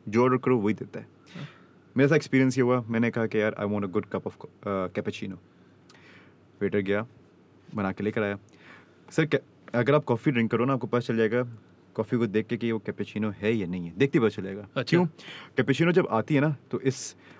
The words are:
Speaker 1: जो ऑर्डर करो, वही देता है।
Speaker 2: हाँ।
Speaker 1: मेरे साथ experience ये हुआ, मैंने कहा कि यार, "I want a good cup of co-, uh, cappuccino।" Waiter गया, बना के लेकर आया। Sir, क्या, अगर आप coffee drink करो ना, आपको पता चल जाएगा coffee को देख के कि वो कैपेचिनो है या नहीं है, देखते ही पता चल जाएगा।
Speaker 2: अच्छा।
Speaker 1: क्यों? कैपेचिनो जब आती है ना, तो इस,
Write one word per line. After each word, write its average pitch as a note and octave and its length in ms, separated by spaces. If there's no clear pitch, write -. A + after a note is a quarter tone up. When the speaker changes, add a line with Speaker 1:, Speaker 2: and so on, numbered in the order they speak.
Speaker 1:
जो A2 160
ऑर्डर B2+ 120
करो, B2+ 220
वही G#2 160
देता - 260
है। - 60
Speaker 2:
हाँ। D3 120
Speaker 1:
मेरे C3+ 120
साथ D#3 80
experience C3 420
ये B2+ 60
हुआ, B2 240
मैंने A#2 220
कहा A2+ 160
कि A2 140
यार, G#2+ 200
"I G#2 40
want G2+ 200
a F#2+ 40
good G2+ 140
cup G2+ 180
of - 120
co-, - 340
uh, F#2+ 320
cappuccino।" G2+ 380
Waiter G2+ 200
गया, G2+ 260
बना F#2+ 180
के G2 120
लेकर G#2+ 180
आया। G2+ 160
Sir, D#3+ 160
क्या, D3+ 140
अगर B2 160
आप D3+ 100
coffee C3 280
drink A#2 180
करो A#2 140
ना, C#3 80
आपको B2 140
पता A#2+ 140
चल A#2+ 160
जाएगा A2+ 320
coffee A#2 240
को A#2 80
देख G#2+ 200
के A#2+ 100
कि A2+ 160
वो A2 60
कैपेचिनो G#2+ 520
है G#2 220
या G#2 140
नहीं F2 200
है, E2+ 120
देखते C#3 200
ही A#2+ 40
पता G#2+ 140
चल G2+ 60
जाएगा। G2 200
Speaker 2:
अच्छा। B2 200
Speaker 1:
क्यों? F3 240
कैपेचिनो C#3 360
जब F3 180
आती A2 240
है C3+ 60
ना, D3 160
तो A#2+ 100
इस, - 360